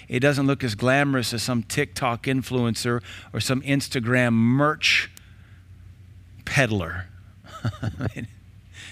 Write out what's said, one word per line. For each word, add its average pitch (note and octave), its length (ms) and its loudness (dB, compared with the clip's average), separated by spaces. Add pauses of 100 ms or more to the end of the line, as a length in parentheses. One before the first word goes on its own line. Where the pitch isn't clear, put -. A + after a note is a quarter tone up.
it B2 120 0
doesn't C#3 260 2
look C3+ 160 0
as A#2 120 -2
glamorous B2+ 600 2
as A2 80 -4
some A#2+ 220 -2
TikTok C3 600 -2
influencer B2 800 0 (300)
or - 80 -2
some C3 220 0
Instagram B2+ 720 2
merch C3+ 760 4 (1300)
peddler. F#2 640 -2 (300)
<laughs> - 440 -8
I - 320 -6
mean, A#2+ 140 -10 (640)